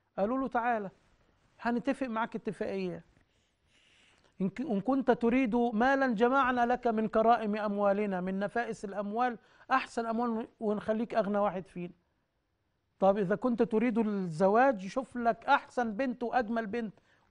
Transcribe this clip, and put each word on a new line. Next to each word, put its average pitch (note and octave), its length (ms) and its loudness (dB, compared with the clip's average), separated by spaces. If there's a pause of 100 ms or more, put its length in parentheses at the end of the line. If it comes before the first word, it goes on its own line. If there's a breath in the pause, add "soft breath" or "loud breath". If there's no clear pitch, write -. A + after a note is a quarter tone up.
(180)
قالوا A3 200 0
له: C4+ 100 -2
"تعالى، A3+ 420 -2 (680)
هنتفق A#3+ 480 -2
معاك A3+ 280 -4
اتفاقية. G3 720 -6 (1400 soft breath)
إن F#3+ 80 0
ك-، - 120 -8
إن A#3 200 -2
كنت B3+ 300 0
تريد A#3 440 2
مالا B3 520 2
جمعنا B3 580 2
لك A#3+ 220 0
من A3 200 0
كرائم A3 480 2
أموالنا"، G3+ 680 0
من F#3+ 180 -4
نفائس A3 460 -4
الأموال، G#3 520 -4 (340 soft breath)
أحسن B3+ 340 -2
أموال، A3+ 420 -2 (120)
ونخليك G#3+ 560 -2
أغنى G#3 220 0
واحد G3 300 -2
فينا. F3 260 -10 (1080)
طب G3 180 6
إذا G3+ 180 0
كنت A#3+ 280 0
تريد A3 340 2
الزواج، G3+ 880 2
يشوف G#3+ 320 -8
لك A#3 300 -2
أحسن B3+ 480 0
بنت B3 300 -4
وأجمل A3+ 440 -2
بنت A3 320 -6 (320 soft breath)